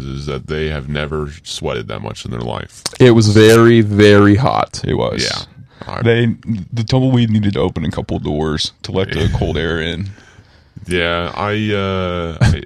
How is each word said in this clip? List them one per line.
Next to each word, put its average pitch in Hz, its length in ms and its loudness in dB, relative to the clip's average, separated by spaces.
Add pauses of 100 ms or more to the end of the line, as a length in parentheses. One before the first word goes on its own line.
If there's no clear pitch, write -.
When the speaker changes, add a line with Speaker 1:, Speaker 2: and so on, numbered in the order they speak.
Speaker 1:
is 67 220 -10
that 67 200 -8
they 78 220 -6
have 71 200 -8
never 73 420 -6 (120)
sweated 60 460 -8
that 53 120 -10
much - 240 -12
in - 60 -10
their 60 100 -8
life. 53 420 -10 (160)
Speaker 2:
It 127 140 8
was 113 160 6
very, 113 540 6
very 104 540 6
hot. - 480 -2
Speaker 3:
It - 100 -2
was. 60 300 -4
Speaker 1:
Yeah. - 200 -6 (420)
I - 160 -8
Speaker 3:
They, 117 240 2 (460)
the 113 120 -4
tumbleweed 127 460 2
needed 104 240 0
to 67 60 -2
open 87 240 -4
a 78 60 -2
couple 82 280 -6
doors 76 540 -4 (100)
to - 100 -12
let 95 180 -2
the 78 220 -2
Speaker 1:
<laughs> - 60 -2
Speaker 3:
cold 87 200 -2
air 82 220 -2
in. 85 280 -6 (760)
Speaker 1:
Yeah, 85 480 -2
I, 107 380 -4
uh, 90 680 -4
I, 92 260 2